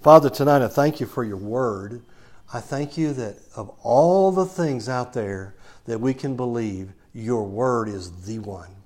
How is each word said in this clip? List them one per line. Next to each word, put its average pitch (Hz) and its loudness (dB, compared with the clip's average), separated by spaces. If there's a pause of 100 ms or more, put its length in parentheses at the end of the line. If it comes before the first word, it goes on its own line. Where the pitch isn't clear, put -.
Father, 151 10
tonight 143 2
I 117 0
thank 147 0
you 123 -4
for 120 -6
your 101 -8
word. 107 -6 (520)
I 123 -8
thank 143 -8
you 151 -2
that 113 -8 (180)
of 107 -10 (140)
all 175 6
the 185 2
things 139 -4
out 123 -4
there 98 -6 (300)
that 113 -6
we 131 0
can 135 -6
believe, 110 -4 (200)
your 117 -4
word 113 -2
is 90 -12
the 110 -10
one. 95 -14 (100)